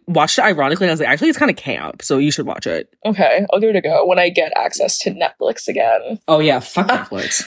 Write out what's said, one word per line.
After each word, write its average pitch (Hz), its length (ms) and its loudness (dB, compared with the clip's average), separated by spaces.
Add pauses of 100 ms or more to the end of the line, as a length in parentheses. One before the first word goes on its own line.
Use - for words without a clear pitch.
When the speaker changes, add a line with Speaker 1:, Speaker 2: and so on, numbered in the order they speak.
Speaker 1:
watched 156 320 2
it 247 60 4
ironically 175 420 2
and 175 40 2
I 160 40 0
was 160 60 -4
like, 135 100 -2
"Actually, 151 180 2
it's 302 100 2
kinda 269 140 2
camp, 78 480 -8
so - 160 0
you 143 140 2
should 147 160 -4
watch - 200 -8
it." 82 220 -4 (160)
Speaker 2:
Okay, 190 480 2
I'll 196 80 4
give 220 80 4
it 214 80 2
a 180 60 0
go 160 240 2
when 180 120 4
I 180 120 2
get 170 260 0
access - 440 -2
to 202 100 -4
Netflix - 580 -4
again. 117 580 -2
Speaker 1:
Oh, 156 120 4
yeah. 151 220 2
Fuck - 280 -4
Speaker 2:
<laughs> 247 220 -2
Speaker 1:
Netflix. - 360 -4